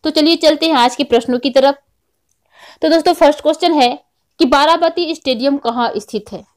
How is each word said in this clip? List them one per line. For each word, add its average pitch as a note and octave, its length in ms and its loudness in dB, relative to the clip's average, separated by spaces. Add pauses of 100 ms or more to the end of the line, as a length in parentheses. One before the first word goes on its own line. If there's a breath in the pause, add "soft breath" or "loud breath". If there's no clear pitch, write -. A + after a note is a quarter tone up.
तो D#4+ 60 -2
चलिए D#4+ 260 2
चलते D#4+ 300 0
हैं D#4+ 80 0
आज B3+ 220 0
के C#4+ 80 -4
प्रश्नों B3 340 -2
की C4 120 -4
तरफ। C4+ 280 2 (1040 soft breath)
तो D#4+ 60 0
दोस्तों, E4 240 2
फर्स्ट D4+ 280 2
क्वेश्चन D#4+ 320 0
है C4+ 320 0 (340)
कि A#3+ 60 4
बाराबती E4 680 0
स्टेडियम C4+ 420 -4
कहाँ A#3 400 -4
स्थित G#3 360 -10
है? G3 120 -16 (120)